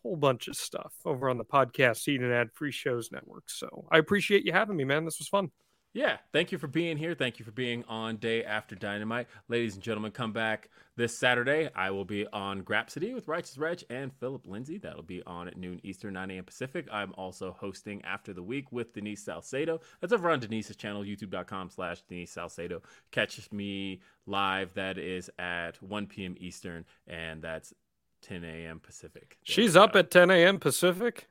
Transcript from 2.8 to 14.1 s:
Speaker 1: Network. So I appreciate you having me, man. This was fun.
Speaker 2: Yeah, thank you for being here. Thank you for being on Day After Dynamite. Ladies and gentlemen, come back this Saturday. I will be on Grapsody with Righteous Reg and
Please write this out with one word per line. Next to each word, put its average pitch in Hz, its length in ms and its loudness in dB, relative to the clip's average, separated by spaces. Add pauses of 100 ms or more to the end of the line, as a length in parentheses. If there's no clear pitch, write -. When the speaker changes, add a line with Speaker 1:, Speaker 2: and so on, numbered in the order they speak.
Speaker 1:
Network. - 360 -14
So - 440 -12
I 160 80 10
appreciate 202 440 4
you 175 100 0
having 208 220 2
me, 139 100 0
man. 147 200 2
This 160 140 -6
was 151 80 -8
fun. 196 240 0 (420)
Speaker 2:
Yeah, 214 240 0 (140)
thank 170 200 2
you 175 80 -6
for 160 80 -6
being 165 300 0
here. 165 180 -2
Thank 127 240 -2
you 110 60 -14
for 113 60 -14
being 120 340 -4
on 113 320 -4
Day 113 260 0
After 107 320 -4
Dynamite. 107 520 -4 (200)
Ladies 117 260 0
and 98 80 -14
gentlemen, 107 300 -4
come 113 200 -4
back 110 380 -2 (260)
this 117 220 0
Saturday. 131 560 4
I 95 160 -2
will 98 160 -2
be 104 220 -4
on 98 340 -4
Grapsody 117 540 -2
with - 120 -10
Righteous 160 300 -6
Reg 165 320 -4
and 131 300 -8